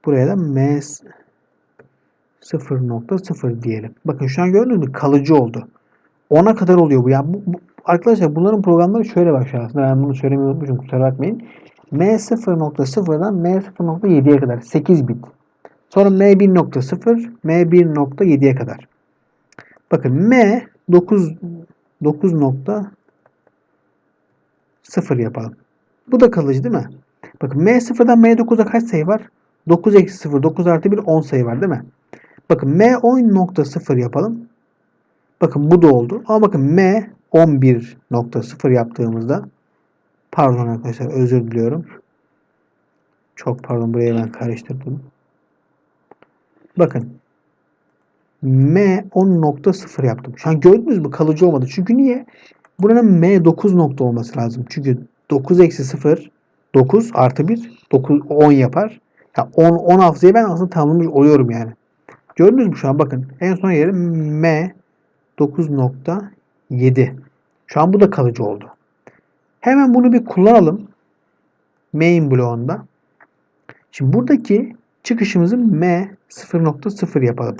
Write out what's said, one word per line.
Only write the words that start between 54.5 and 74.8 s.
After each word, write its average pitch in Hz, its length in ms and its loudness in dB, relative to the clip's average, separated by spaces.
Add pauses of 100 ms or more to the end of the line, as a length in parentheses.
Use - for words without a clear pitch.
Çünkü 135 300 -4 (320)
dokuz 151 300 2
eksi 165 240 4
sıfır, 147 460 -2 (440)
dokuz 139 400 2
artı 131 340 0
bir, - 440 -8
dokuz, 143 360 0
on 147 240 4
yapar. 139 480 0 (360)
Ya 135 180 -4
on, 165 160 6
on 175 280 2
hafızayı 175 360 4
ben 226 100 4
aslında 180 260 -4
tamamlamış 165 360 0
oluyorum 143 440 4
yani. 113 220 -8 (640)
Gördünüz 220 320 4
mü 143 80 -4
şu - 120 -6
an? 139 100 -2
Bakın 135 280 -4 (140)
en 180 140 -2
son 190 160 -2
yeri 170 220 0
M 165 840 -4 (640)
dokuz 151 320 -2
nokta 147 600 -6 (400)
yedi. 127 460 0 (500)
Şu - 140 -4
an 175 120 2
bu 202 80 2
da 202 100 4
kalıcı 120 340 -4
oldu. 101 260 -10 (920)
Hemen 262 340 2
bunu 247 180 4
bir 240 120 0
kullanalım. 196 640 2 (1040)
Main 160 380 2
bloğunda. 127 540 -2 (1080)
Şimdi 135 200 -2
buradaki 247 640 -2 (260)